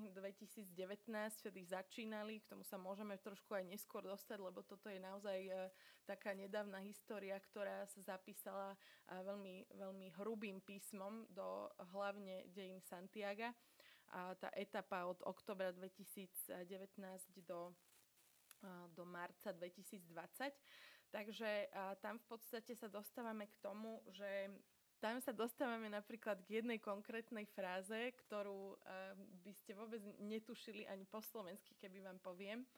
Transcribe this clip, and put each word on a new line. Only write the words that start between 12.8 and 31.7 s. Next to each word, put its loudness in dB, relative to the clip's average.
Santiaga. 0
A 0
tá 2
etapa 4
od 0
oktobra 4
dvetisícdevätnásť -4
do, -2
a, -8
do -8
marca -2
dvetisícdvadsať. -2
Takže, 2
a, 2
tam 0
v -20
podstate -4
sa -4
dostávame -2
k -20
tomu, 0
že 0
tam 8
sa 2
dostávame 6
napríklad 2
k 6
jednej 6
konkrétnej 0
fráze, 4
ktorú, 2
a, -4
by -8
ste -8
vôbec -2
netušili -2
ani -4
po -4
slovensky, -6